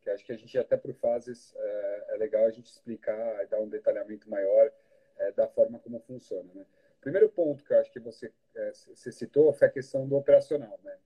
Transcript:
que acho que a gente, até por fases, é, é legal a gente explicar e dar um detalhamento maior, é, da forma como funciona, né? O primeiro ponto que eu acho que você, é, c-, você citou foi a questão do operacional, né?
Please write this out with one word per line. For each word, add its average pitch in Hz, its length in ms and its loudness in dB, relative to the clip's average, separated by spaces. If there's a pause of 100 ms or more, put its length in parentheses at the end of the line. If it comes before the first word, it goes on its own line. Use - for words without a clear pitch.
que 104 100 -8
acho 101 160 -6
que 127 60 -10
a 117 40 -10
gente, - 220 -6
até 127 180 0
por 131 160 -8
fases, 120 640 -6
é, 104 540 -6
é 107 80 -6
legal 107 260 2
a 113 60 6
gente 120 160 -16
explicar 110 760 -6
e 101 40 0
dar 107 120 -4
um 107 100 -4
detalhamento 107 600 -4
maior, 104 420 4 (480)
é, 101 140 -4
da 113 160 0
forma 117 300 0
como 120 220 -14
funciona, 101 540 -14
né? 95 120 -20 (320)
O - 20 -20
primeiro 196 300 2
ponto - 340 -4
que - 80 -4
eu - 80 6
acho - 100 -4
que 123 100 -14
você, 113 300 -16 (240)
é, 107 200 -8
c-, - 200 -20
você - 160 -14
citou 143 440 2
foi 139 120 4
a 123 40 6
questão 135 360 -6
do 139 80 -4
operacional, 139 680 2
né? 95 100 -16 (120)